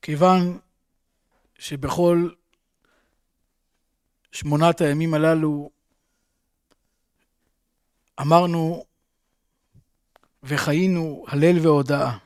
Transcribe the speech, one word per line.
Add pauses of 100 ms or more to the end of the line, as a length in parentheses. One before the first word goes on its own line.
כיוון (1000)
שבכל (2000)
שמונת
הימים
הללו (2500)
אמרנו (1600)
וחיינו
הלל
והודאה.